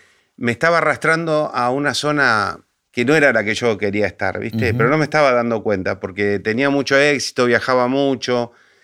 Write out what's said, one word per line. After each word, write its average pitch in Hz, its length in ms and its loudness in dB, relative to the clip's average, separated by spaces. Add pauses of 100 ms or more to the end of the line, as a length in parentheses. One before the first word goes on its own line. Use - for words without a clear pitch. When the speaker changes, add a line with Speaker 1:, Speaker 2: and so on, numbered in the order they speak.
(360)
Speaker 1:
me 120 160 -2
estaba 165 260 0
arrastrando 156 760 0
a 123 160 0
una 139 240 -2
zona 120 640 0 (320)
que 123 120 -2
no 147 120 4
era 143 160 4
la 110 100 0
que 104 120 -2
yo 113 240 -2
quería 104 280 -2
estar, 95 320 -6
¿viste? 113 320 -4
Speaker 2:
Ujú. 113 80 0
Speaker 1:
Pero 120 120 4
no 156 80 2
me 151 60 0
estaba 147 280 2
dando 117 300 0
cuenta 98 360 -2
porque 101 400 -2
tenía 117 320 -2
mucho 139 280 0
éxito, 139 480 0
viajaba 123 420 2
mucho, 127 640 -2 (320)